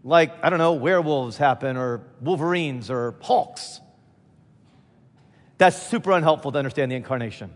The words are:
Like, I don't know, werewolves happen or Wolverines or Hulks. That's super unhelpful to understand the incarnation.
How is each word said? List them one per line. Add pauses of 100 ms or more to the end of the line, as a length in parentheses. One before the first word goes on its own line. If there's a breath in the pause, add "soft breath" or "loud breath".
Like, (100)
I
don't
know,
werewolves
happen
or (180)
Wolverines
or
Hulks. (1800 soft breath)
That's
super
unhelpful
to
understand
the
incarnation.